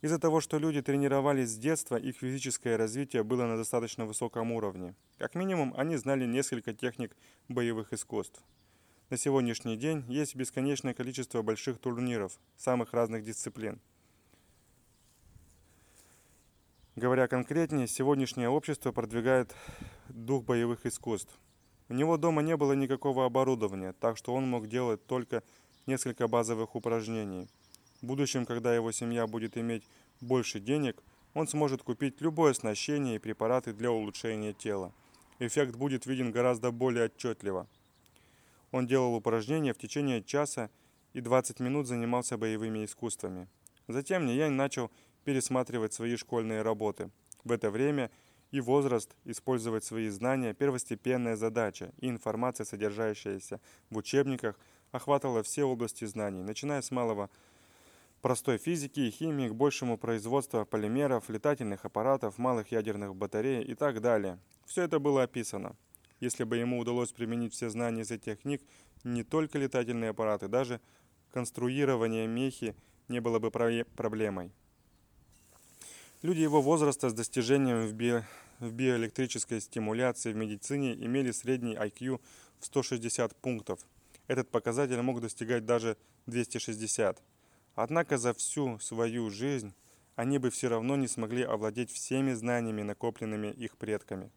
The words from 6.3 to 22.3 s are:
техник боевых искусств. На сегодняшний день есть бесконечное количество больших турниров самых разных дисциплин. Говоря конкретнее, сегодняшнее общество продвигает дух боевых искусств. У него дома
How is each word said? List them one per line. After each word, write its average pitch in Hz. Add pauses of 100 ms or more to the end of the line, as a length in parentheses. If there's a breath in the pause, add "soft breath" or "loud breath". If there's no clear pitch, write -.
техник 117 (340 soft breath)
боевых 117
искусств. - (680 soft breath)
На 131
сегодняшний 120
день 147
есть 143
бесконечное 131
количество 123
больших 113
турниров 120 (160)
самых 123
разных 113
дисциплин. 107 (3250 soft breath)
Говоря 127
конкретнее, 143
сегодняшнее 131
общество 139
продвигает 120 (540 loud breath)
дух 123
боевых 120
искусств. - (520)
У -
него 156
дома 156